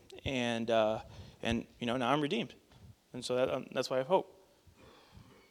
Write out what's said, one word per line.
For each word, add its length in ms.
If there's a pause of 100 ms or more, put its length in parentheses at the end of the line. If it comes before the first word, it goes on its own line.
(240)
and, 460
uh, 300 (420)
and, 240 (120)
you 80
know, 120
now 120
I'm 120
redeemed, 320 (580)
and 100
so 140
that, 160
um, 200
that's 180
why 60
I 20
have 80
hope." 280 (1160)